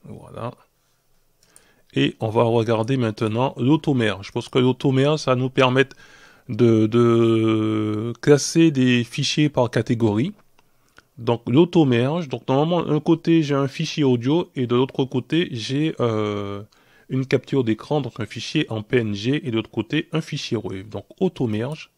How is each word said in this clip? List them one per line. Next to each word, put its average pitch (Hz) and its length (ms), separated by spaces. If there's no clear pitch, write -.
Voilà. 110 480
Et 139 240
on 113 100
va 113 140
regarder 113 540
maintenant 113 600
l'automerge. 123 760
Parce 120 160
que - 100
l'automerge, 131 640
ça 127 160
nous 127 120
permet 131 380
de, 113 380
de 110 1300
classer 151 520
des 127 320
fichiers 147 440
par 127 220
catégorie. 117 640
Donc 117 280
l'automerge, 143 840
donc 127 180
normalement 156 340
d'un 151 180
côté 165 420
j'ai 143 120
un 139 140
fichier 156 360
audio 131 520
et 127 100
de 117 80
l'autre 131 300
côté 135 480
j'ai, 131 480
euh, 104 600
une 131 160
capture 135 360
d'écran, 113 380
donc 127 200
un 110 40
fichier 147 460
en 110 120
P 127 160
N 110 160
G 127 320
et 127 40
de 110 60
l'autre 110 140
côté 147 420
un 160 100
fichier - 340
wave. 104 320
Donc 101 160
automerge. 131 760